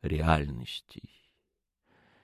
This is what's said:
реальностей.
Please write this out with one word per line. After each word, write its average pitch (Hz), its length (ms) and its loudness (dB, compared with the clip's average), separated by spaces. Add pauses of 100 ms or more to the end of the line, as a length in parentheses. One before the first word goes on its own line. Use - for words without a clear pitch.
реальностей. 76 1080 0 (1160)